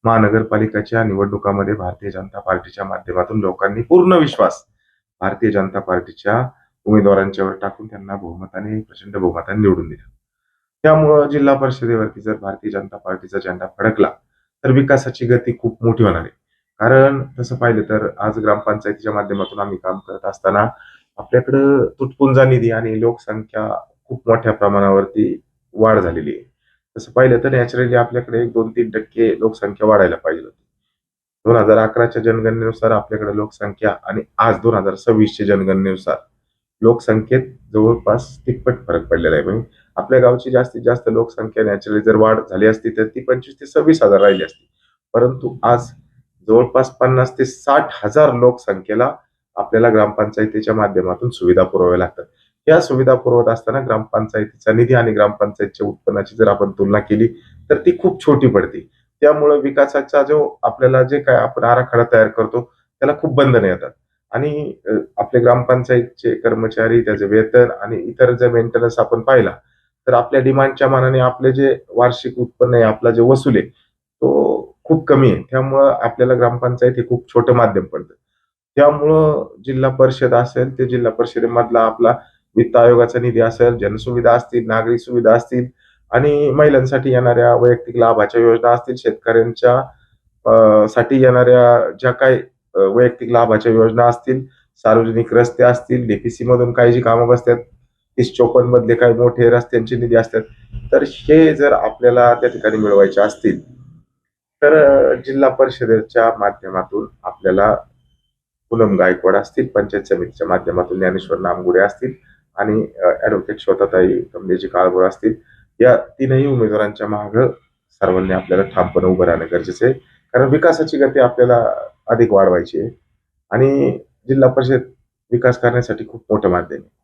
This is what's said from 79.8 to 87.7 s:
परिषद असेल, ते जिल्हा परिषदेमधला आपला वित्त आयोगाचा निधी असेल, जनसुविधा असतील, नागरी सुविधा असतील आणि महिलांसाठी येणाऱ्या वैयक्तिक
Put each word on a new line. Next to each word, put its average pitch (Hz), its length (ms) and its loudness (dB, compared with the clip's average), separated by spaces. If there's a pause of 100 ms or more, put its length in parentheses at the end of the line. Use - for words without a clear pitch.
परिषद 131 440 0
असेल, 123 440 -2
ते 131 80 -2
जिल्हा 120 260 -2
परिषदेमधला 117 680 -2
आपला 113 380 2 (380)
वित्त 113 200 0
आयोगाचा 120 440 4
निधी 117 200 -2
असेल, 117 380 0
जनसुविधा 117 540 -2
असतील, 117 360 -2
नागरी 113 300 -2
सुविधा 117 360 2
असतील 123 340 -2 (440)
आणि 147 400 0
महिलांसाठी 135 600 2
येणाऱ्या 120 440 4
वैयक्तिक 120 420 0